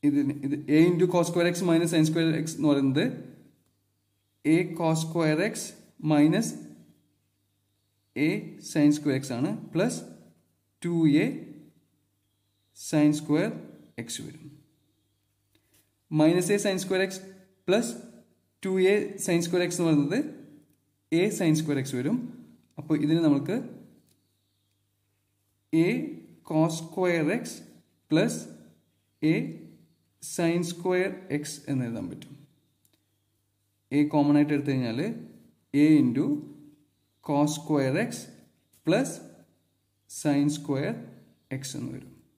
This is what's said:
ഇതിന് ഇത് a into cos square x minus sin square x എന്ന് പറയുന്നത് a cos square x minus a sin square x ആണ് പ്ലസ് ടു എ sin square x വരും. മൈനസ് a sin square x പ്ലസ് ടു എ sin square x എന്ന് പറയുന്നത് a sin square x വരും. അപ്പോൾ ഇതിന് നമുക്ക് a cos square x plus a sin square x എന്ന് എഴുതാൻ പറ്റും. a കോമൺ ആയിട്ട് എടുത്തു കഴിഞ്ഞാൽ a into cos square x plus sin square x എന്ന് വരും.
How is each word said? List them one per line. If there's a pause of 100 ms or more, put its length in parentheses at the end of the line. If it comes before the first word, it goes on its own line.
ഇതിന് (120)
ഇത് (200)
a (100)
into
cos
square
x
minus
sin
square (100)
x (100)
എന്ന്
പറയുന്നത് (1500)
a (220)
cos
square (120)
x (560)
minus (1800)
a (420)
sin
square
x
ആണ് (220)
പ്ലസ് (840)
ടു (300)
എ (1600)
sin (100)
square (540)
x
വരും. (1800)
മൈനസ്
a
sin
square
x (480)
പ്ലസ് (720)
ടു (200)
എ (300)
sin
square
x
എന്ന്
പറയുന്നത് (1000)
a (140)
sin
square
x
വരും. (600)
അപ്പോൾ (100)
ഇതിന്
നമുക്ക് (2250)
a (600)
cos (120)
square (120)
x (640)
plus (1000)
a (1000)
sin (100)
square (280)
x (280)
എന്ന്
എഴുതാൻ
പറ്റും. (1600)
a (140)
കോമൺ
ആയിട്ട്
എടുത്തു
കഴിഞ്ഞാൽ (840)
a (160)
into (1000)
cos
square
x (720)
plus (1120)
sin (120)
square (640)
x
എന്ന്
വരും. (260)